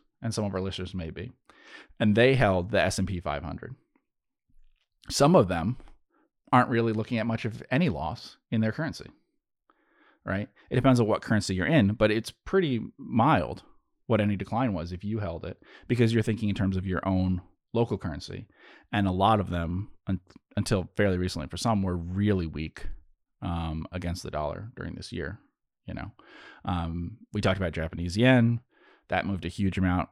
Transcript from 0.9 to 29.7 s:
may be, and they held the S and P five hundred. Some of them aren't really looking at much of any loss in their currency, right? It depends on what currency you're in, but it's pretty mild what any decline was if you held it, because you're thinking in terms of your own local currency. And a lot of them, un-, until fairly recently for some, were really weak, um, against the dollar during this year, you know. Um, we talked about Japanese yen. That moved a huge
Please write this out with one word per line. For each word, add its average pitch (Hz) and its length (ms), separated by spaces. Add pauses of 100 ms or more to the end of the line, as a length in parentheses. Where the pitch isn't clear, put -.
may 82 180
be, 82 200 (680)
and 107 160
they 127 200
held 95 360
the 98 100
S 92 180
and 92 80
P 92 120
five 73 240
hundred. - 320 (1300)
Some 156 260
of 127 120
them 87 300 (760)
aren't 123 180
really 117 240
looking 110 240
at 110 100
much 113 160
of 110 260
any 175 200
loss 80 480 (120)
in 113 120
their 110 100
currency, - 360 (1160)
right? 95 240 (220)
It - 60
depends 131 240
on 113 80
what 104 140
currency 104 340
you're 90 120
in, 107 260
but 107 180
it's 110 200
pretty 151 480 (180)
mild 120 640 (440)
what 110 140
any 104 140
decline 107 380
was 85 180
if 87 120
you 107 160
held 82 240
it, - 180 (260)
because 117 260
you're 113 100
thinking 107 260
in 98 60
terms 95 220
of 92 100
your 92 200
own 92 340 (320)
local 113 240
currency. 90 500 (460)
And 101 140
a 92 40
lot 98 280
of 92 100
them, 87 400 (180)
un-, 92 140 (340)
until 98 400
fairly 98 220
recently 87 320
for - 80
some, 107 260
were 90 140
really 90 500
weak, 78 400 (540)
um, 80 500
against 90 320
the - 80
dollar 80 440
during 85 200
this - 160
year, - 280 (460)
you 85 80
know. - 180 (520)
Um, 87 540 (160)
we 104 80
talked 95 180
about 87 140
Japanese 85 440
yen. 117 440 (480)
That 92 160
moved 90 200
a 85 40
huge 95 280